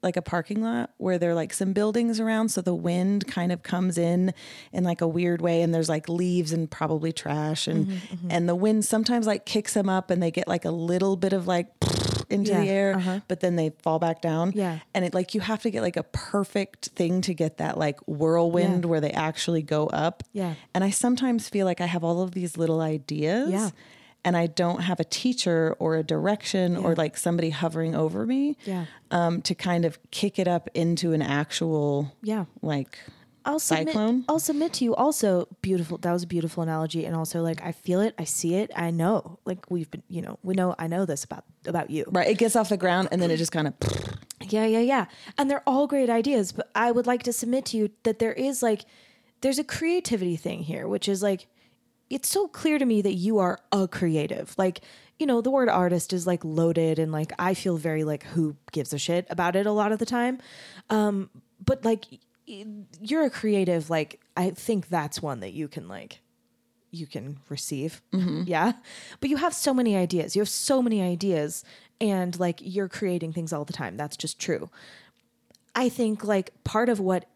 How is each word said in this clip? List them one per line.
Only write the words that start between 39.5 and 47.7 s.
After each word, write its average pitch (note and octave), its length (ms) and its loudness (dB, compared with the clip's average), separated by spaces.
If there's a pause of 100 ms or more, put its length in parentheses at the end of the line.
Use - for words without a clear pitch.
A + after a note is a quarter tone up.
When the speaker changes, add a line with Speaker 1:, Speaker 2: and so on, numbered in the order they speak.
Speaker 2:
we've F3 200 -4
been, - 180 -12
you F3 140 -6
know, - 200 -10
we F#3+ 120 -4
know, F3+ 240 2
I E3 80 -4
know E3+ 180 0
this D#3+ 200 -4
about, - 200 -14 (220)
about E3+ 240 -4
you. D3+ 200 -4
Speaker 1:
Right, F#3 180 4
it G3+ 100 4
gets A3+ 180 4
off G#3+ 140 2
the G3+ 80 2
ground, F3+ 340 2
and F#3 80 2
then E3+ 100 4
it D#3+ 60 2
just D#3+ 160 -2
kinda D3+ 220 0 (760)
Speaker 2:
Yeah, G#3+ 180 2
yeah, A3 140 4
yeah. A#3+ 260 4 (320)
And C#4 120 2
they're C#4 160 0
all C#4+ 200 4
great C4+ 240 2
ideas, A#3 420 2
but - 220 -8
I A#3 160 4
would A#3+ 160 2
like B3 180 2
to A#3+ 80 -2
submit A#3 340 -2
to - 100 -4